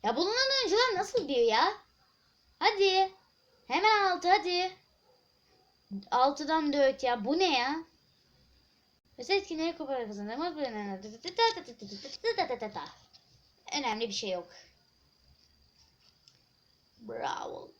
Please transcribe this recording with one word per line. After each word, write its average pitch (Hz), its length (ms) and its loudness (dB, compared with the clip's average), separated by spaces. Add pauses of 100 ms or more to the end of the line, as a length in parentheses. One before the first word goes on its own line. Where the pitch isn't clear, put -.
Ya 220 120 0
bulunan 466 440 0
oyuncular 453 360 2
nasıl 381 320 -2
diyor 240 200 4
ya? 262 260 4 (840)
Hadi. 381 520 4 (560)
Hemen 392 440 4
altı 349 180 0
hadi. 359 420 2 (1400)
Altıdan 285 640 2
dört 269 300 2
ya. 240 220 0
Bu 302 140 0
ne 339 180 4
ya? 262 180 0 (1400)
Özel 349 200 0
etkinliğe 330 380 -4
kupa 269 320 -6
kazanır. 208 300 -8 (3500)
Önemli 226 300 -2
bir 196 60 -8
şey 202 160 -6
yok. 175 180 -4 (2500)
Bravo. - 800 -8